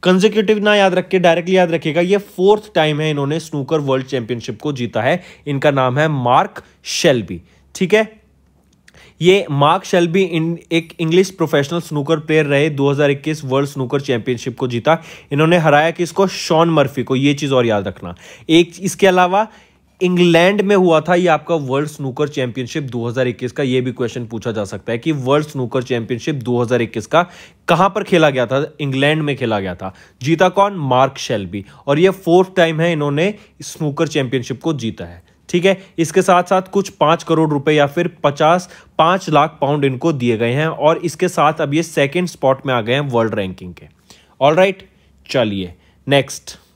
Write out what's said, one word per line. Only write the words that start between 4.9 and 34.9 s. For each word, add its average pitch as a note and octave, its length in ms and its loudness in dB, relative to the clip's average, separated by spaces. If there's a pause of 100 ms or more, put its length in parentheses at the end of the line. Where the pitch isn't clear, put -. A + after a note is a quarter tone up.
है। E3+ 200 0 (240)
इनका C#3+ 240 0
नाम C3 280 0
है D#3 100 2
मार्क C#3+ 540 0 (220)
शेल्बी, G#2 580 -2 (320)
ठीक F#3+ 200 0
है। A3 320 0 (960)
ये F3+ 300 4
मार्क D3+ 340 2
शेल्बी F3 380 2
इन-, E3+ 340 -2 (160)
एक E3 280 -2
इंग्लिश F3 300 2
प्रोफेशनल D#3 500 -2
स्नूकर D3+ 380 -2
प्लेयर D#3 280 0
रहे, C#3+ 240 0
दो C#3 200 0
हज़ार C#3+ 200 2
इक्कीस D3 340 -4
वर्ल्ड C3+ 240 0
स्नूकर C#3 320 -4
चैंपियनशिप B2 580 -4
को C3 100 -4
जीता। B2+ 340 0 (300)
इन्होंने D#3+ 260 2
हराया D#3 320 4
किसको? F3 360 -2
शॉन E3 440 0
मर्फी C3+ 320 0
को, C3 140 -2
ये C#3 180 2
चीज़ C#3+ 200 -4
और B2 120 4
याद G2+ 220 0
रखना। F#2 260 -12 (340)
एक E3+ 320 4
इसके F#3+ 260 0
अलावा F#3 400 2 (540)
इंग्लैंड F3+ 600 4
में G3+ 140 2
हुआ E3+ 240 4
था E3+ 140 0
ये F3+ 140 2
आपका D#3 280 0
वर्ल्ड C#3+ 320 -2
स्नूकर C#3+ 400 -6
चैंपियनशिप C3 560 -6
दो A#2 220 -6
हज़ार B2 220 -2
इक्कीस A#2+ 240 -8
का। D3 100 -6
ये B2+ 180 0
भी B2+ 120 -4
क्वेश्चन A#2+ 340 -6
पूछा A2+ 260 -8
जा G#2 140 -4
सकता G#2 260 -8
है A#2+ 60 -4
कि D#3+ 140 -4
वर्ल्ड C#3+ 340 0
स्नूकर C3 380 -4
चैंपियनशिप A#2+ 520 -4
दो A#2+ 260 -2
हज़ार A#2+ 200 0
इक्कीस A2 240 -6
का E3+ 180 2 (440)
कहां F3+ 220 4
पर G3 140 -4
खेला D#3+ 260 4
गया B2+ 160 0
था? C3+ 180 -2 (160)
इंग्लैंड C#3+ 420 0
में D3 140 -2
खेला A2 240 -2
गया F#2 140 -6
था। F#2+ 180 -12 (300)
जीता E3 280 2
कौन? G3+ 240 0
मार्क C3+ 440 0
शेल्बी। G2+ 460 -6 (220)
और C#3+ 120 0
ये F#3 120 4
फोर्थ F#3 460 2
टाइम E3 240 2
है E3+ 120 2
इन्होंने D3+ 400 -2 (300)
स्नूकर D3+ 460 -4
चैंपियनशिप B2+ 540 -4
को D#3+ 120 -2
जीता A2 300 -8